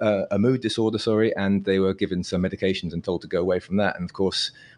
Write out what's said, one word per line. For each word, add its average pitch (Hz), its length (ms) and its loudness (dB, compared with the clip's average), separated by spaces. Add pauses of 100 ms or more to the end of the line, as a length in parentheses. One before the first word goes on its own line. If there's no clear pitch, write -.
uh, 104 300 0
a 101 80 2
mood 123 220 2
disorder, 110 380 0
sorry, 110 360 2
and 98 300 0
they 95 160 4
were 95 140 2
given 90 280 -2
some 90 200 -2
medications 92 500 -2
and 85 100 -6
told 90 200 -2
to - 60 -16
go 87 120 0
away 90 200 0
from - 180 -4
that. 101 180 0
And 90 80 -8
of 87 80 -8
course, - 400 -2 (260)